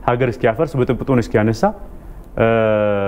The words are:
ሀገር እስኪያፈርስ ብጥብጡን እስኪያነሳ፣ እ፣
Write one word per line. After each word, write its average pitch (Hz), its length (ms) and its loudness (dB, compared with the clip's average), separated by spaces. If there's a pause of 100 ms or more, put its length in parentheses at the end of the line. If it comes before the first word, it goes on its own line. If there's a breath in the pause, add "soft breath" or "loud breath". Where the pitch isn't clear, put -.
ሀገር 123 260 2
እስኪያፈርስ 113 460 0
ብጥብጡን 123 440 0
እስኪያነሳ፣ 110 440 0 (720 loud breath)
እ፣ 113 100 4 (600)